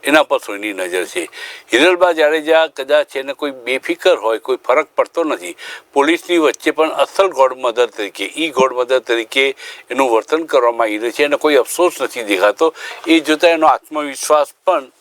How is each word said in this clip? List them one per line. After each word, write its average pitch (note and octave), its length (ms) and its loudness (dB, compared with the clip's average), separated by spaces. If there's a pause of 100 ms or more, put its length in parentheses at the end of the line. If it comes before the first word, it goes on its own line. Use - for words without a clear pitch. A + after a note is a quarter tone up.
એના D3 180 4
પર C#3 160 0
સૌની G#2 340 -8
નજર F#2+ 320 -4
છે. - 240 -8 (440)
હિરલબા F3 400 4
જાડેજા D#3+ 540 2
કદાચ C#3+ 500 -2
એને C3+ 160 -6
કોઈ C#3+ 180 -6
બેફિકર C3 640 -2
હોય, A2 220 -2
કોઈ B2+ 180 -4
ફરક C#3+ 400 -2
પડતો E3+ 280 -2
નથી. F3 320 -6 (360)
પોલીસની E3 460 2
વચ્ચે D3+ 320 2
પણ D#3 180 0
અસલ C#3+ 400 0
ગોડમધર B2+ 580 0
તરીકે, G2 500 -8
ઈ D#3+ 140 -4
ગોડમધર B2+ 480 0
તરીકે B2 580 -2 (340)
એનું B2+ 200 0
વર્તન C#3+ 340 0
કરવામાં A#2+ 400 0
આવી G#2+ 120 -2
રહ્યું A2+ 160 -4
છે, C#3+ 120 0
એને D3 120 -2
કોઈ D3+ 180 0
અફસોસ D#3 480 0
નથી B2 200 -8
દેખાતો. G#2 520 0 (320)
એ E3 140 4
જોતાં D3+ 300 2
એનો D#3+ 160 2
આત્મવિશ્વાસ D3 800 0 (200)
પણ D#3 200 0 (140)